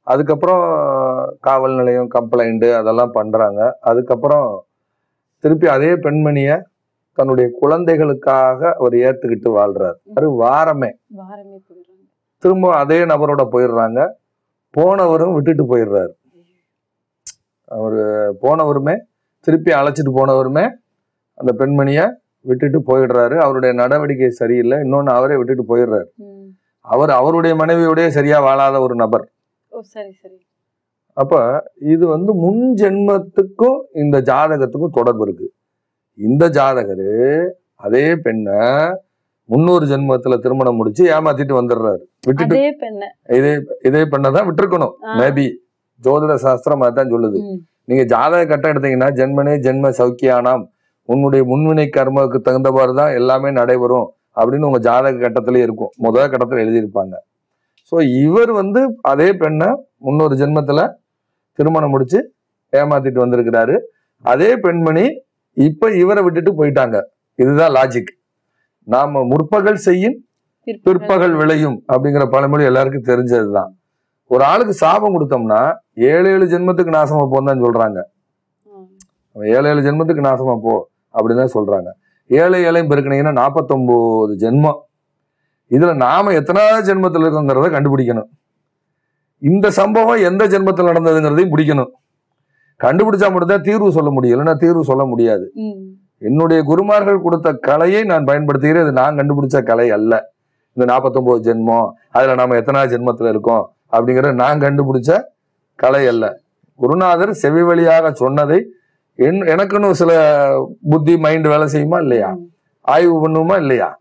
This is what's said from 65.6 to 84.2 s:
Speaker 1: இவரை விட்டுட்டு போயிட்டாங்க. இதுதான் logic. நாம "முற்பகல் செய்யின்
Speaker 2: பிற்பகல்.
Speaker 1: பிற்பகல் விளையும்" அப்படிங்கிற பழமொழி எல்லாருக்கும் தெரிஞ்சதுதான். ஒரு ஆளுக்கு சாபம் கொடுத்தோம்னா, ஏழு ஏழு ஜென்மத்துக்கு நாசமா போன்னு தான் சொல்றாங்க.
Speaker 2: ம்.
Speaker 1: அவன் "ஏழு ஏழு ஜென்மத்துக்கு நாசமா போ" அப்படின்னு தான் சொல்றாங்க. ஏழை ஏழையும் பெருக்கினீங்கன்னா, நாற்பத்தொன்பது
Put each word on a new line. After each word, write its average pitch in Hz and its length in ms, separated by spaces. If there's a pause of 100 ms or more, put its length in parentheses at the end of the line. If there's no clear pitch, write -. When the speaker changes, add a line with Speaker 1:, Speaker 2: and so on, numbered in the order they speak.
Speaker 1:
இவரை 196 320
விட்டுட்டு 160 420
போயிட்டாங்க. 123 380 (320)
இதுதான் 143 360
logic. 131 460 (640)
நாம 135 400
"முற்பகல் 170 640
செய்யின் 190 300 (480)
Speaker 2:
பிற்பகல். 190 340
Speaker 1:
பிற்பகல் 175 360
விளையும்" 151 540
அப்படிங்கிற 139 420
பழமொழி 139 340
எல்லாருக்கும் 131 400
தெரிஞ்சதுதான். 113 640 (580)
ஒரு 127 160
ஆளுக்கு 202 300
சாபம் 185 460
கொடுத்தோம்னா, 127 540 (200)
ஏழு 156 360
ஏழு 190 160
ஜென்மத்துக்கு 175 460
நாசமா 151 400
போன்னு 135 140
தான் 135 180
சொல்றாங்க. 113 380 (640)
Speaker 2:
ம். 196 200 (500)
Speaker 1:
அவன் 104 140
"ஏழு 131 200
ஏழு 147 140
ஜென்மத்துக்கு 151 420
நாசமா 131 380
போ" 113 280 (240)
அப்படின்னு 117 340
தான் 110 160
சொல்றாங்க. 98 240 (400)
ஏழை 175 380
ஏழையும் 165 240
பெருக்கினீங்கன்னா, 139 420
நாற்பத்தொன்பது 123 1080